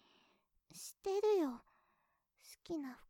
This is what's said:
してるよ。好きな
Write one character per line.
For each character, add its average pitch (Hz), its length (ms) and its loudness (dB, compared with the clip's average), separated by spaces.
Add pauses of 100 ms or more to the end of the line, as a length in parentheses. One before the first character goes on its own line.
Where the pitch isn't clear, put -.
(760)
し - 220 -16
て 392 240 0
る 427 220 4
よ。 277 80 0
好 240 100 -10 (1040)
き 339 140 -6
な 262 200 -8 (100)